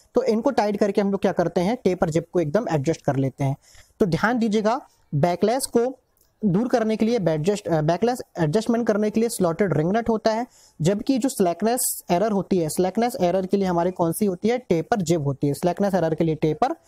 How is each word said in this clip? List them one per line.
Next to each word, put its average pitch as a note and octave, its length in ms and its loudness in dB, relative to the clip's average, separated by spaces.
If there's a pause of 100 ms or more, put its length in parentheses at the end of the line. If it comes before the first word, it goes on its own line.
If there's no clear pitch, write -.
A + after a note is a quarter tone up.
(160)
तो A#3+ 80 2
इनको A#3 280 0
टाइट G#3 260 0
करके G#3 240 2
हम G3+ 100 0
लोग G3 100 -2
क्या F#3+ 100 0
करते F3 300 0
हैं, A3 220 0
टेपर F3+ 260 0
जिप D#3+ 240 -2
को F#3 60 2
एकदम E3+ 320 0
एडजस्ट D#3 300 -2
कर C#3 140 -2
लेते C3+ 280 -2
हैं। C#3 140 -2 (420)
तो A3 60 4
ध्यान G3+ 340 0
दीजिएगा, A3 420 0 (340)
बैकलेस F3 500 0
को B3 340 -2 (460)
दूर G3+ 220 2
करने A3 280 0
के A3 100 0
लिए A#3 140 0
बैडजस्ट-, E3 480 0
अ, D#3+ 140 2
बैकलेस F3+ 400 0 (180)
एडजस्टमेंट A3 480 0
करने G#3+ 220 2
के G#3+ 100 0
लिए A3+ 100 0
स्लॉटेड E3+ 480 0
रिंग F3 200 0
नट A#3 120 -2
होता A3 220 0
है, A#3 160 -2 (340)
जबकि G#3 360 0
जो B3+ 120 0
स्लैकनेस G#3 720 -2 (100)
एरर G3+ 200 2
होती G3 260 0
है, D#3+ 120 0
स्लैकनेस G3+ 520 -2
एरर F#3 240 0
के G3+ 120 0
लिए F#3+ 100 0
हमारे F3 240 0
कौन E3+ 200 -2
सी G#3+ 140 -2
होती F#3+ 220 -2
है, A#3+ 100 0
टेपर F#3+ 440 -2
जिब D#3+ 220 0
होती C#3 240 -2
है। C#3+ 60 0
स्लैकनेस F3 400 0
एरर E3 220 0
के E3+ 80 -2
लिए D#3+ 120 0
टेपर E3 400 0 (120)